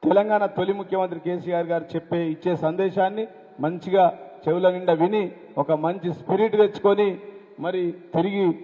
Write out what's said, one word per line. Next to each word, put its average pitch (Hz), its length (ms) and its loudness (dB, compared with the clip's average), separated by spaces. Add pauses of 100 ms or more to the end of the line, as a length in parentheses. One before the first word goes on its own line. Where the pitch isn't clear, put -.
తెలంగాణ 202 440 2
తొలి 190 260 -2
ముఖ్యమంత్రి 185 480 -2
కేసీఆర్ 175 460 -4
గారు 165 180 -2 (100)
చెప్పే 170 240 -2 (160)
ఇచ్చే 180 220 -2
సందేశాన్ని 190 680 0 (360)
మంచిగా 180 440 2 (440)
చెవుల 180 220 4
నిండా 180 220 0
విని 180 300 2 (360)
ఒక 143 140 0
మంచి 165 400 -2
స్పిరిట్ 208 480 -2
తెచ్చుకొని 202 480 4 (520)
మరి 180 220 -4 (320)
తిరిగి 196 300 0 (200)